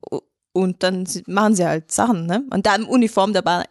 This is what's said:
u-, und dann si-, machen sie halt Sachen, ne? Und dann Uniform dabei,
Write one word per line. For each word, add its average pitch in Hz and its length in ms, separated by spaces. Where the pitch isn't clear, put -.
u-, - 100
und 185 300
dann 185 240
si-, 180 220
machen 208 260
sie 180 120
halt 156 260
Sachen, 202 340
ne? 196 240
Und 196 160
dann 208 180
Uniform 214 480
dabei, 175 380